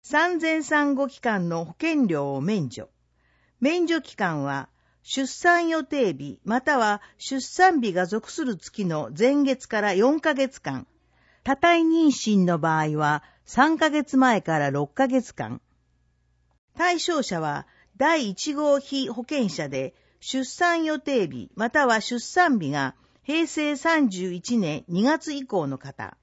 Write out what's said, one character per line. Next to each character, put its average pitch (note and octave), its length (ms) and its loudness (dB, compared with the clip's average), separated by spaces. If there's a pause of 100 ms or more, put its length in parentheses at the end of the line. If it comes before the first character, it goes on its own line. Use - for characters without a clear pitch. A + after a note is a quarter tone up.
産 E4 360 0
前 D#4+ 260 0
産 D4 320 2
後 C4+ 120 0
期 - 120 -14
間 F#3+ 300 -2
の E3 160 -4
保 D#3+ 140 -16
険 D#4 260 2
料 C#3+ 280 -2
を C3+ 80 -4
免 E3+ 280 -2
除。 - 200 -14 (720)
免 E4 280 2
除 E4 140 0
期 - 140 -20
間 D#3+ 280 -2
は、 C#3 260 -6 (340)
出 C4+ 220 -4
産 F4 420 2
予 D#4+ 160 0
定 B3+ 300 0
日 C#3+ 300 -10
ま A3+ 180 -2
た D4 160 0
は G#3 240 0 (160)
出 C4+ 220 -8
産 F4 420 2
日 G#3+ 100 0
が F3+ 140 0
属 G#3 260 -6
す D#4+ 140 -6
る A#3 100 -2
月 - 300 -8
の D#3 320 -4
前 C4 240 4
月 C4+ 260 0
か G#3+ 140 -2
ら G#3 120 0
四 B3+ 260 4
ヶ D#4 140 0
月 C4 280 -4
間、 C3+ 240 -8 (580)
多 C4+ 140 0
胎 E4+ 240 4
妊 E4 260 4
娠 G#3+ 380 4
の F3 140 2
場 D#3+ 200 0
合 D3+ 180 -2
は D3+ 260 0 (220)
三 D#4 340 2
ヶ D#4 100 2
月 C#4+ 260 -2
前 B3+ 260 4
か D#3+ 180 -2
ら C#3+ 100 0
六 C#3+ 240 -2
ヶ C4+ 140 2
月 B3+ 260 0
間。 A2+ 260 -10 (1200)
対 E4+ 220 2
象 D#4+ 220 0
者 E3+ 200 -4
は、 C#3+ 240 -4 (320)
第 D4 320 2
一 C#4+ 240 -6
号 C#4+ 260 2
被 C#4 300 -4
保 A#3+ 140 -8
険 B3+ 260 -2
者 D3+ 200 -6
で、 C3 260 -6 (240)
出 C4 240 -6
産 E4+ 400 0
予 D#4 160 -2
定 B3+ 280 0
日 B2+ 280 -12
ま A3+ 160 -4
た C#4+ 160 2
は A3 120 2
出 A#3+ 200 -6
産 D#4 400 2
日 D3 100 -2
が C#3 240 -2 (300)
平 D#4+ 240 0
成 D4 280 -2
三 D#4 320 2
十 F#3 260 -4
一 A3+ 240 -2
年 D#3+ 300 -2
二 F3 160 0
月 D4+ 300 0
以 C#4 140 -8
降 F3 180 -2
の C3+ 140 -6
方。 B2+ 440 -14